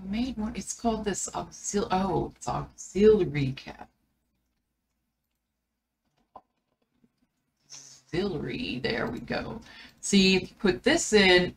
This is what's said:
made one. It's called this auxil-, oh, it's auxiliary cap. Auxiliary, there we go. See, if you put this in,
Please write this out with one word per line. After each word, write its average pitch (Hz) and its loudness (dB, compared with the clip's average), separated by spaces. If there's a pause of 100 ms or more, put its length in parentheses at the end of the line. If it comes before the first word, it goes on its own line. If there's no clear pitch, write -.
made 233 -4
one. 220 -6
It's - -10
called 220 -2
this 190 -4
auxil-, 175 -6
oh, 175 0
it's - -18
auxiliary 147 2
cap. - -18 (3750)
Auxiliary, - -6
there - -2
we - -8
go. - -8 (380)
See, 190 4
if 185 2
you - -20
put 180 0
this 311 2
in, 180 6